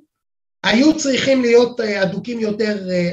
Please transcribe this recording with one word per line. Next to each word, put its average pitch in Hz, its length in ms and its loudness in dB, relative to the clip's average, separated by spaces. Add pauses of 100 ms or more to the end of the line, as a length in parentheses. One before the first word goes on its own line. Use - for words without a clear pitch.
(640)
היו 254 340 4
צריכים 262 440 0
להיות, 233 400 4
אה, 208 200 -2
הדוקים 208 380 -4
יותר, 208 500 -4
אה, 175 240 -2